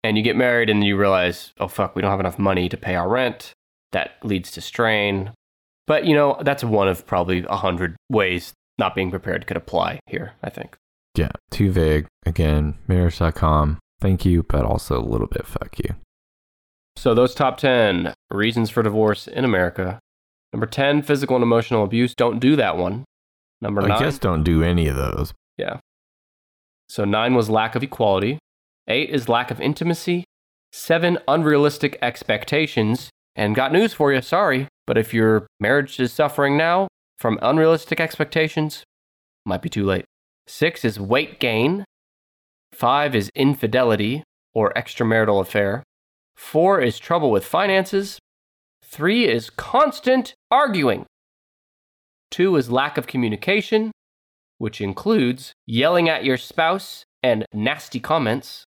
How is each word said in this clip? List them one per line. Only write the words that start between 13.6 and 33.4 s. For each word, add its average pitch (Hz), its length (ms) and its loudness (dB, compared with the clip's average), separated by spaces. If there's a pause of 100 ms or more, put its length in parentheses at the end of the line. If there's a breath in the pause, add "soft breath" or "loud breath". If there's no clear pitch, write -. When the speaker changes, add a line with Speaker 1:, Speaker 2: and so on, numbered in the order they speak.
Speaker 2:
Thank 95 240 0
you, 87 180 4
but 69 220 0
also - 340 -2
a 57 60 -4
little 55 220 -2
bit - 200 -6
fuck - 320 -12
you. - 160 -4 (1000)
Speaker 1:
So 123 160 2
those 123 220 4
top 131 220 0
ten 107 560 2 (160)
reasons 110 400 0
for 117 140 0
divorce 107 440 2
in 123 180 -4
America. 92 540 0 (520)
Number 110 140 -4
ten, 143 360 0
physical 139 360 0
and 120 60 4
emotional 117 400 2
abuse. 117 300 0
Don't 120 260 0
do 135 180 4
that 98 180 0
one. 95 300 -4 (560)
Number 104 220 -2
Speaker 2:
I 107 40 2
Speaker 1:
nine. 107 140 2
Speaker 2:
guess 143 180 -2
don't 82 240 0
do 80 200 4
any 85 260 2
of 67 80 -4
those. 67 360 -4 (240)
Speaker 1:
Yeah. - 200 -6 (1120)
So 107 160 -4
nine 110 300 2
was 110 140 2
lack 110 260 0
of 120 80 -2
equality. 110 560 0 (480)
Eight 131 220 -2
is 123 200 -4
lack 120 220 0
of 113 100 -8
intimacy. 170 640 -2 (480)
Seven, 170 460 0 (100)
unrealistic 147 720 2
expectations. 120 1080 -2 (260)
And 104 200 0